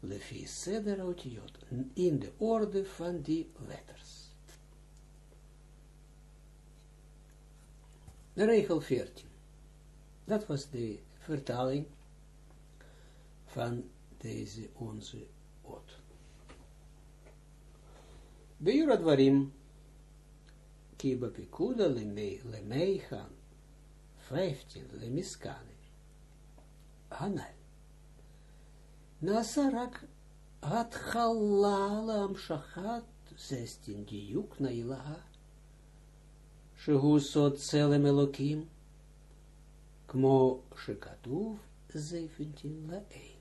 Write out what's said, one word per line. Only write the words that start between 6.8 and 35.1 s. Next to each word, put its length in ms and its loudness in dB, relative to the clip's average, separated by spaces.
De 120 4
regel 360 4
veertien. 480 -4
Dat 200 0
was 240 -4
de 300 -6
vertaling 680 -2
van 380 -4
deze 560 -10
onze 540 -12
ot. 380 -18
Beur 340 4
Advarim, 640 6
ki 220 0
bapikuda 680 -2
lemei, 560 -2
lemei 680 -2
han, 200 -10
vijftien, 720 -6
lemiskane, 840 -8
hanal. 460 -6
נעשה 360 2
רק 300 -4
התחלה 1400 2
להמשכת 960 -4
זסתין 640 -8
דיוק 580 -6
נעילה, 520 -4